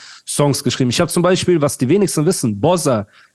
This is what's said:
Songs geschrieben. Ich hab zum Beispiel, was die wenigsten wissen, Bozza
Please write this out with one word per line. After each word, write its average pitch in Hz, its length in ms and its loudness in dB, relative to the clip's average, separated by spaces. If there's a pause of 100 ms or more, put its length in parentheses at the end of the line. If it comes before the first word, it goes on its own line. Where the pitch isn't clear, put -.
(260)
Songs - 380 0
geschrieben. 123 260 0
Ich 117 100 -2
hab 165 80 0
zum 175 140 -2
Beispiel, 180 400 2
was 139 160 -2
die 127 100 -2
wenigsten 165 380 0
wissen, 113 340 -2
Bozza 143 460 0 (280)